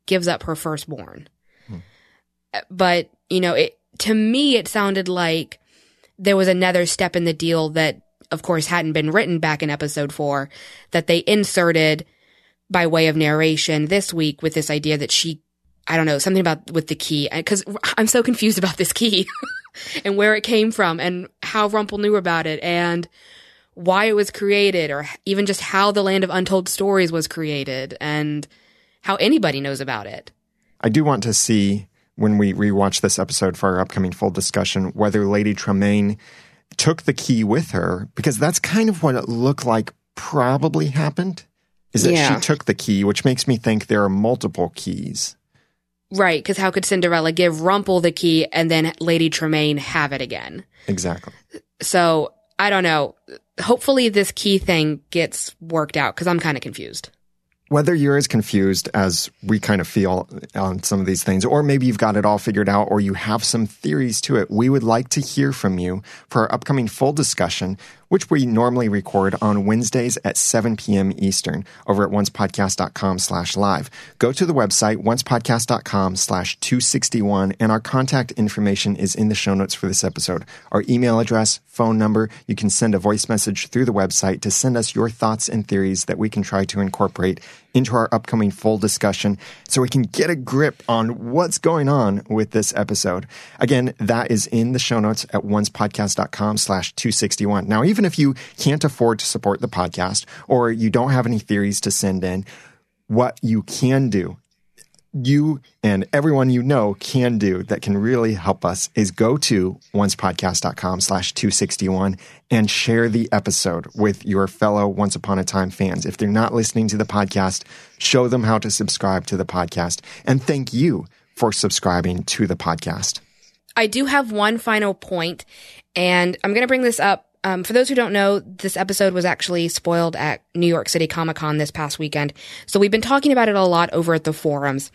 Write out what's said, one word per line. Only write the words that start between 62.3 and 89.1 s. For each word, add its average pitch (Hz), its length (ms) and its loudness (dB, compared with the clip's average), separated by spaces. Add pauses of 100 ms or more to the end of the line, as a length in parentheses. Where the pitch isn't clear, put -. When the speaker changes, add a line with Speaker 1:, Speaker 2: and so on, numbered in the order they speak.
Speaker 2:
figured 101 320 0
out, 101 220 2
or 104 100 2
you 98 140 0
have 107 280 -2
some 113 220 0
theories 131 560 -2
to 139 160 -2
it, 101 140 0
we 113 180 2
would 135 140 2
like 113 260 2
to 151 120 -2
hear 139 300 0
from 95 280 -2
you 90 240 -4 (260)
for 120 140 2
our 110 100 -4
upcoming 120 340 -2
full 131 240 0
discussion, 95 640 -2 (300)
which 190 220 0
we 143 160 4
normally 120 420 2
record 98 540 0
on 101 240 2
Wednesdays 117 580 0
at 98 140 -2
seven 113 400 0
P 104 180 0
M 98 220 2
Eastern 95 480 -2 (220)
over 101 160 2
at 95 80 -2
oncepodcast 98 640 0
dot - 180 -4
com 95 240 -2
slash 87 400 -4
live. 95 320 0 (300)
Go 120 120 2
to 156 140 0
the 165 80 0
website, 110 500 0
oncepodcast 117 640 0
dot - 180 -2
com 95 320 0
slash 92 440 -4
two - 200 0
sixty-one, 101 800 0
and 110 120 2
our 110 80 2
contact 131 540 -2
information 104 640 0
is 98 200 -2
in 110 140 0
the 107 60 0
show 101 200 0
notes 95 180 -2
for - 140 -4
this - 160 0
episode. 90 420 -4 (260)
Our 104 160 2
email 120 320 2
address, 110 460 0
phone 113 320 0
number, 110 320 2 (160)
you 117 100 -2
can 101 140 0
send 113 240 0
a 98 60 2
voice 104 280 0
message 104 420 -2
through 123 160 2
the 120 60 0
website 95 500 0
to 104 100 -2
send 123 260 0
us 113 160 -2
your 113 160 0
thoughts 110 400 -2
and 110 180 -4
theories 95 380 0
that - 140 -4
we 107 100 -2
can 104 140 -2
try 98 220 -2
to 101 160 -4
incorporate 95 580 0 (360)
into 127 200 2
our 113 160 2
upcoming 110 380 0
full 110 300 0
discussion 101 580 0 (300)